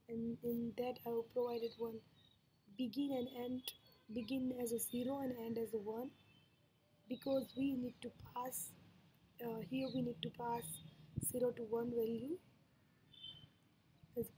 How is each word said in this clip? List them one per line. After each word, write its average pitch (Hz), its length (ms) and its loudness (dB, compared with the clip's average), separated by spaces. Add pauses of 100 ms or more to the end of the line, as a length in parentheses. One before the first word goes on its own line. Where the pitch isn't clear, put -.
and 233 340 0
in 233 340 2
that 247 300 0
I've 233 260 0
provided 240 460 2
one 226 220 -2 (760)
begin 262 360 2
and 247 160 2 (160)
end, 254 180 0 (500)
begin 254 480 2
as 233 120 2
a 233 80 4
zero 247 400 2
and 262 140 0 (120)
end 226 100 0
as 226 160 0
a 220 60 4
one, 220 320 -2 (1000)
because 262 480 2
we 269 200 4
need 247 260 -2
to 240 80 -6 (240)
pass, 254 360 -2 (760)
uh, 226 160 -2 (100)
here 262 240 2
we 262 80 4
need 240 200 0
to - 80 0
pass 240 340 0 (680)
zero 247 220 4
to 240 100 -4
one 233 280 0
value 233 460 2 (1800)
as 226 80 2 (120)